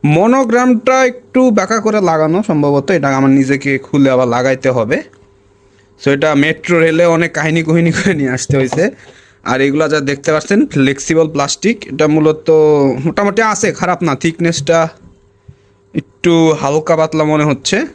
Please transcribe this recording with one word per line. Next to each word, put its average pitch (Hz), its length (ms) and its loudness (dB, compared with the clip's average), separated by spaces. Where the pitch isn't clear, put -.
মনোগ্রামটা 247 1000 2
একটু 254 440 0
বাঁকা 208 300 -2
করে 214 220 -2
লাগানো 160 460 0
সম্ভবত, 143 440 0
এটা 139 260 0
আমার 135 120 2
নিজেকে 135 480 0
খুলে 135 320 0
আবার 127 180 2
লাগাইতে 127 420 0
হবে। 127 320 -2
So 139 40 2
এটা 147 260 0
মেট্রো 160 440 0
রেলে 165 260 2
অনেক 165 280 0
কাহিনী 156 300 -2
কুহিনী 165 280 0
করে 190 220 -2
নিয়ে 139 160 -2
আসতে 131 280 -2
হয়েছে। 151 340 -2
আর 131 180 -2
এগুলা 143 260 0
যা 151 120 0
দেখতে 143 320 -4
পাচ্ছেন 202 340 0
ফ্লেক্সিবল 151 640 0
প্লাস্টিক, 151 680 -4
এটা 156 140 0
মূলত 156 440 2
মোটামুটি 202 360 -2
আছে, 208 300 -2
খারাপ 180 320 -4
না। 147 120 -2
থিকনেসটা 165 720 -2
একটু 165 680 0
হালকা 156 340 -2
পাতলা 156 280 -2
মনে 151 200 0
হচ্ছে 190 520 -2